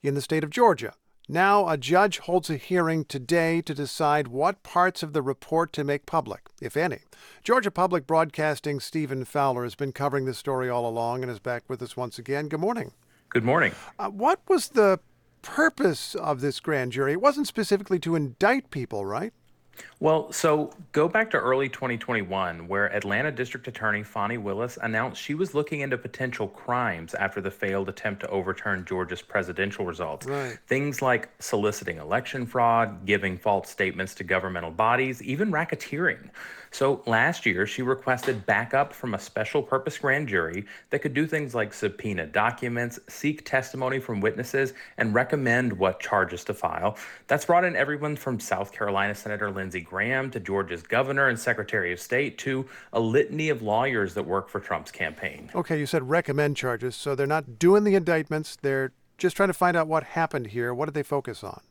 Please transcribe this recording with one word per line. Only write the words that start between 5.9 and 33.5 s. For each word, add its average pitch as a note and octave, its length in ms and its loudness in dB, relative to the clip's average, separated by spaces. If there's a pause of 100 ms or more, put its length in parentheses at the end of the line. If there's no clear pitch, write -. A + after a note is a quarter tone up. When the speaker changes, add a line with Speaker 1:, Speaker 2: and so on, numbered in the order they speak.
Speaker 1:
public, A#2 440 -4 (120)
if A#2+ 140 -8
any. D3+ 240 0 (460)
Georgia A3 260 4
Public F3 340 0
Broadcasting's D3+ 760 0
Stephen C#3 400 -4
Fowler C3 400 0
has A#2+ 120 -6
been C#3 180 -4
covering C#3 320 0
this B2+ 120 -4
story B2+ 320 -2
all A#2+ 160 0
along A#2 380 -2
and B2 80 -6
is G#2+ 80 -10
back A#2+ 300 -6
with B2 120 -6
us A#2+ 140 -10
once B2 240 -6
again. C#3+ 300 -4
Good D#3 100 -4
morning. G#3+ 320 -2 (380)
Speaker 2:
Good A2+ 160 2
morning. C3 260 4 (260)
Speaker 1:
Uh, G3+ 120 -4
what A#3+ 400 2
was F4+ 200 4
the G3+ 300 6 (440)
purpose C#4+ 720 2
of D#3 260 -2
this C#3 200 -2
grand C3 320 0
jury? C3+ 220 0
It F3+ 80 -2
wasn't C#4+ 260 4
specifically G3+ 500 0
to E3 160 0
indict F3+ 560 2
people, A2 380 -4
right? D3 260 -4 (680)
Speaker 2:
Well, D#3 320 4
so D3+ 400 2 (200)
go D3+ 160 4
back A3 240 2
to D3 60 2
early C3 300 2
twenty B2 300 -4
twenty-one, F#2 680 -2
where G2 260 2
Atlanta G#2 380 0
District B2 360 -6
Attorney G#2+ 360 -2
Fani G#2+ 340 -4
Willis G#2 460 -4
announced A#2 360 -2
she - 140 -6
was E3+ 220 -2
looking D3 240 -2
into C3 180 -2
potential A#2+ 520 -6
crimes G#2+ 680 -4
after G2 260 -2
the F#2+ 80 -4
failed G2 400 -2
attempt G2+ 320 -6
to - 60 -8
overturn F#2+ 580 -2
Georgia's F#2 380 -4
presidential F#2+ 600 -2
results. E2+ 420 -6
Speaker 1:
Right. C3+ 400 -6
Speaker 2:
Things C#3 340 -2
like B2+ 280 2 (100)
soliciting G#2 580 -2
election A#2 480 -4
fraud, A#2 600 2
giving F#2+ 320 0
false G2 320 0